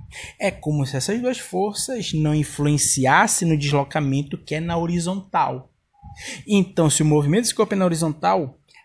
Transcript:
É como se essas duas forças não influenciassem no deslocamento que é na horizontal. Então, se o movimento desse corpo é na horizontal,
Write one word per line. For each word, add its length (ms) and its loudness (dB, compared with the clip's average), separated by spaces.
É 100 0
como 380 -2
se 100 -4
essas 240 -2
duas 160 -2
forças 760 -6
não 220 0
influenciassem 1120 2
no 100 4
deslocamento 800 0
que 160 -8
é 40 -4
na 160 -4
horizontal. 960 -4
Então, 420 4
se 140 2
o 20 4
movimento 380 4
desse 100 -2
corpo 220 0
é 20 -2
na 80 2
horizontal, 720 -2